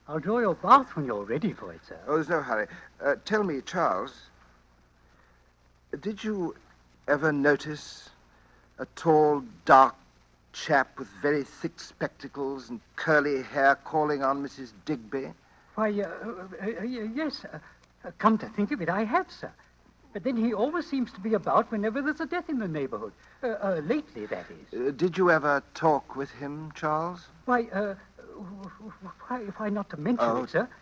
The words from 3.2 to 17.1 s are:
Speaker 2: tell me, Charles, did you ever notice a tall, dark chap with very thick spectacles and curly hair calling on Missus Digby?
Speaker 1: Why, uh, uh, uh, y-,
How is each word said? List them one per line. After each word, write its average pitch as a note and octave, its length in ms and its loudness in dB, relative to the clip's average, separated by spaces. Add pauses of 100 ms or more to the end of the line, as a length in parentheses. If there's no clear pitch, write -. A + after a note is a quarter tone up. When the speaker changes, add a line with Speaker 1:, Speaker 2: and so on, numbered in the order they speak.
Speaker 2:
tell G#3+ 180 2
me, D3+ 180 -2
Charles, C3 520 0 (1900)
did G3+ 220 -6
you G3+ 320 -2 (540)
ever D3 220 4
notice D3 800 0 (680)
a C3 60 -8 (100)
tall, D3+ 480 6 (220)
dark C3+ 300 8 (580)
chap - 460 0
with C3 80 -8 (140)
very D3 220 0
thick - 360 -10
spectacles - 880 -8
and A#2+ 100 -10 (160)
curly D3 480 2
hair C#3 400 4
calling D3+ 400 0
on C#3 180 0
Missus C3 320 -12 (120)
Digby? C3 420 -4 (480)
Speaker 1:
Why, G#3+ 160 2
uh, G3+ 120 0
uh, F#3+ 260 -8
uh, F#3+ 420 -8 (120)
y-, A#3 300 -6